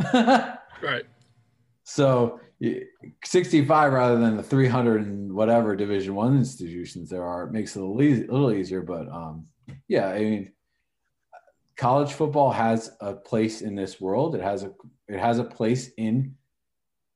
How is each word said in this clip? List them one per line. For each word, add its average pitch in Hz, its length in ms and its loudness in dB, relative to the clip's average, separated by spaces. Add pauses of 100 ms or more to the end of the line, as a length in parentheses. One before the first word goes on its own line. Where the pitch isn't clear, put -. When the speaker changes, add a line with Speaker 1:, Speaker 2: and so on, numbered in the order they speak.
(120)
Speaker 1:
them. 233 460 4
<laughs> - 240 -18
Speaker 2:
Right. 139 240 -4 (800)
Speaker 1:
So 127 560 2 (200)
y-, - 220 -4 (420)
sixty-five 156 680 4
rather 123 260 4
than 113 180 4
the 101 60 -4
three 135 260 2
hundred 117 380 2
and 101 260 -8
whatever 110 420 2
Division 98 400 -2
one 120 220 2
institutions 87 720 -4
there 90 160 -6
are, 87 200 -6
it 76 80 -10
makes 107 220 -6
it 104 60 -8
a 95 40 -6
le-, 117 460 0
little 127 220 2
easier, 92 300 -4
but, 85 260 -10
um, 80 380 -14 (420)
yeah, 113 200 0
I 98 120 -4
mean, 107 320 -2 (1200)
college 139 360 2
football 143 380 2
has 113 500 0
a 101 140 -8
place 110 480 -2
in 101 120 -8
this 95 260 -8
world. 117 340 -2
It 92 80 -6
has 98 220 -4
a, 98 80 -12 (360)
it 101 100 -8
has 117 200 2
a 120 60 -2
place 117 520 -4
in 117 400 -2 (800)